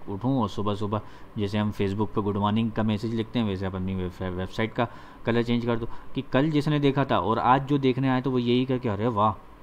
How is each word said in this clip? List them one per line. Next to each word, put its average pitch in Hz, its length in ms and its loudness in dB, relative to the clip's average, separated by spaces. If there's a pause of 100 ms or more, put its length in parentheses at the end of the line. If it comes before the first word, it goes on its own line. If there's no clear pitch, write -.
उठूँ 120 340 0
और 101 60 0
सुबह 104 260 -2
सुबह 104 260 -2 (380)
जैसे 101 200 0
हम 107 140 0
Facebook 101 360 0
पे - 120 -2
गुड 101 160 0
मॉर्निंग 104 360 2
का 113 100 -2
मैसेज 110 320 0
लिखते 113 240 -2
हैं, 113 80 2
वैसे 95 200 -2
आप 92 80 -4
अपनी 95 200 -4
वेब-, 92 360 -4
वेबसाइट 92 420 -4
का 117 160 0 (380)
कलर 120 160 2
चेंज 120 240 0
कर 117 120 2
दो 117 100 -4 (260)
कि 131 80 -4 (100)
कल 143 180 4
जिसने 147 300 2
देखा 139 240 4
था 120 160 2
और 107 180 2
आज 131 300 4
जो 147 100 2
देखने 135 300 2
आए 127 140 2
तो 139 80 -2
वो 127 80 2
यही 123 260 2
कहे 131 140 0
कि 120 100 -2
अरे 104 200 0
वाह, 107 260 2 (280)